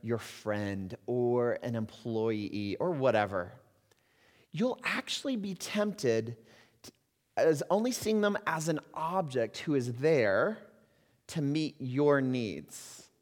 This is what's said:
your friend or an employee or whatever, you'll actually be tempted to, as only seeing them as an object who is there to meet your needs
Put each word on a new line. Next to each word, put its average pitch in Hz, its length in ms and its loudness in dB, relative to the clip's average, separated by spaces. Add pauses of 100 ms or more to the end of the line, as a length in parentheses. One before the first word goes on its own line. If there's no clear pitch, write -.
your 113 160 -2
friend 101 760 -4 (100)
or 120 560 2
an 120 120 -4
employee 110 1040 -2
or 175 120 0
whatever, 104 600 2 (1000)
you'll 226 320 -2
actually 262 520 -4
be 196 180 -4
tempted 120 800 0 (460)
to, - 100 -20 (440)
as 147 320 4
only 226 240 2
seeing 214 280 2
them 202 260 2
as 160 220 -2
an 156 100 0 (160)
object 156 640 -2
who 151 160 -2
is 123 200 0
there 135 640 4 (680)
to 160 160 -4
meet 147 380 0
your 139 400 4
needs 117 880 -4 (140)